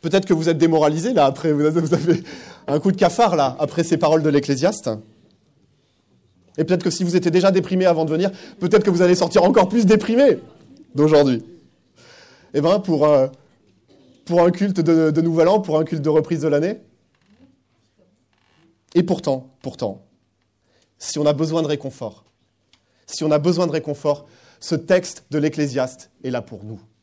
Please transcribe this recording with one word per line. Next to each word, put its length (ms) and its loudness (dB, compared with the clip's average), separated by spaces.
peut-être 260 -2
que 60 0
vous 160 0
êtes 100 0
démoralisé, 540 2
là, 140 4
après, 260 -2
vous 120 0
avez, 160 0
vous 120 -2
avez 300 0
un 100 0
coup 140 0
de 40 -2
cafard, 380 2
là, 240 -2
après 240 -4
ces 160 -2
paroles 240 2
de 60 0
l'Ecclésiaste. 640 -2
Et 60 -2
peut-être 220 -2
que 60 0
si 120 -6
vous 140 -2
étiez 160 0
déjà 180 2
déprimé 340 -2
avant 200 2
de 80 -4
venir, 180 -2
peut-être 240 2
que 60 2
vous 120 2
allez 140 4
sortir 260 2
encore 260 4
plus 180 0
déprimé 520 4
d'aujourd'hui. 500 2
Eh 60 0
ben, 180 2
pour, 280 0
euh, 200 4
pour 160 2
un 120 4
culte 260 -2
de, 320 2
de 100 0
Nouvel 280 2
An, 120 2
pour 200 -2
un 40 0
culte 180 -6
de 80 -2
reprise 320 -2
de 60 -2
l'année. 320 -2
Et 80 2
pourtant, 500 -4
pourtant, 440 -10
si 220 -12
on 80 0
a 60 2
besoin 300 -2
de 40 -4
réconfort, 580 -10
si 160 -10
on 80 0
a 80 2
besoin 260 0
de 60 -4
réconfort, 560 -6
ce 160 -4
texte 560 -2
de 60 -2
l'Ecclésiaste 720 -4
est 80 -8
là 100 -6
pour 220 -18
nous. 180 -16